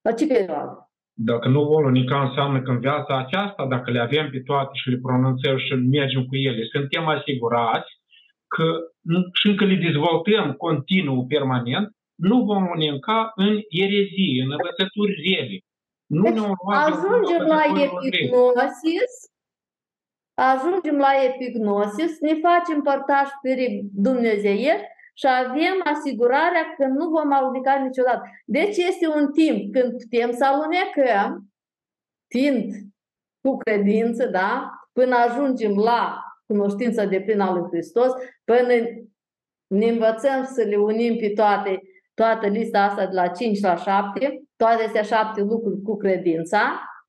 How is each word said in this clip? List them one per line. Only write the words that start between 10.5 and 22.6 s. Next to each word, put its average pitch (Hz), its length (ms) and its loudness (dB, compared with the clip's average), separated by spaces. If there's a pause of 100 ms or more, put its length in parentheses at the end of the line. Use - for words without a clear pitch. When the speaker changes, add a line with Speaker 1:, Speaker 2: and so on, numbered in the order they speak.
Speaker 2:
continuu, 147 760 -2
permanent, 135 600 -2 (260)
nu 208 300 2
vom 202 200 0
luneca 170 720 -2
în 202 200 2 (140)
erezie, 190 760 0
în 135 60 -2
învățături 190 640 -2 (120)
rele. 131 320 -2 (480)
Nu 156 160 0
Speaker 1:
Deci, 226 100 4
Speaker 2:
ne 220 80 0
vom 202 220 -2
lua 196 120 -2
de 302 180 2
Speaker 1:
ajungem 339 540 0
la 311 220 4
Speaker 2:
învățăturile 269 480 -2
rele. 160 80 0
Speaker 1:
epignosis, 254 880 2 (1200)
ajungem 294 640 2
la 277 160 4 (160)
epignosis, 220 920 -2
ne 302 140 2 (120)
facem 339 360 2